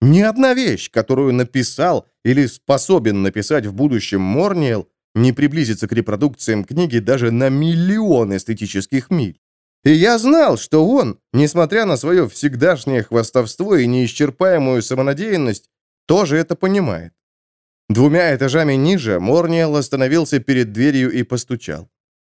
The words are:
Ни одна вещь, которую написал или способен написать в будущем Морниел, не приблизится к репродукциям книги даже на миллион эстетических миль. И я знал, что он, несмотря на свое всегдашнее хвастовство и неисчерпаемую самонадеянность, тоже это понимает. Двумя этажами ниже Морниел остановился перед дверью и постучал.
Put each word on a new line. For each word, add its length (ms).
Ни 200
одна 340
вещь, 360
которую 420
написал 720
или 220
способен 760
написать 440
в 60
будущем 480
Морниел, 680
не 180
приблизится 560
к 40
репродукциям 720
книги 340
даже 320
на 180
миллион 880
эстетических 720
миль. 300
И 60
я 280
знал, 400
что 280
он, 320
несмотря 540
на 100
свое 320
всегдашнее 720
хвастовство 760
и 100
неисчерпаемую 960
самонадеянность, 880
тоже 300
это 180
понимает. 580
Двумя 460
этажами 400
ниже 440
Морниел 580
остановился 640
перед 320
дверью 380
и 120
постучал. 640